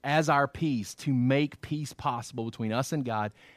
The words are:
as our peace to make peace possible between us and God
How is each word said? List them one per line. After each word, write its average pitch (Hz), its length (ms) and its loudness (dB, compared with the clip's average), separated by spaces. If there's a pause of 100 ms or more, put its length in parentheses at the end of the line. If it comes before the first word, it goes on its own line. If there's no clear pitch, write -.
as 151 240 4
our 143 180 6
peace 131 480 -2
to - 180 -2
make 135 480 2
peace 151 320 -6
possible 120 520 -6
between 113 280 -4
us 127 200 0
and 151 120 -2
God 107 280 -2 (240)